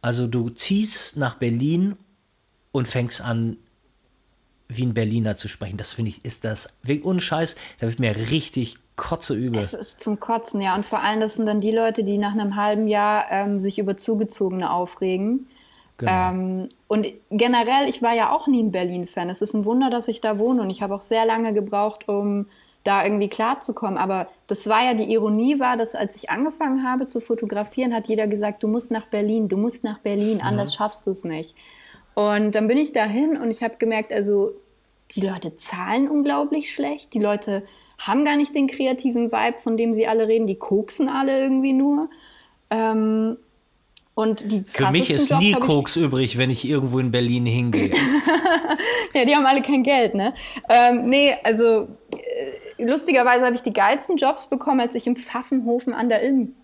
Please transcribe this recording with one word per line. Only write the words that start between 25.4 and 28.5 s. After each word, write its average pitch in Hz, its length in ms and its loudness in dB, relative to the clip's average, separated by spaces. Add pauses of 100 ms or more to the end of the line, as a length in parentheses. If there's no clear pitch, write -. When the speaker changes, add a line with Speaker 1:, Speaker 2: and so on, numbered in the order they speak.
Speaker 2:
war, 247 160 0
dass 226 180 -2
als - 220 -4
ich - 140 -16
angefangen 269 600 -2
habe 254 180 -2
zu 240 120 -4
fotografieren, 226 760 -4
hat 220 140 -4
jeder 214 200 0
gesagt, 208 360 -2